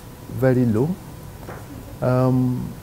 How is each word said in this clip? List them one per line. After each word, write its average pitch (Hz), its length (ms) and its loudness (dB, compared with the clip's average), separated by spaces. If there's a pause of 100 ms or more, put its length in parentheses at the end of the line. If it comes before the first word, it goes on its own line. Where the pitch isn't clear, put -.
(300)
very 123 340 4
low. 120 240 4 (1120)
Um, 127 680 2 (100)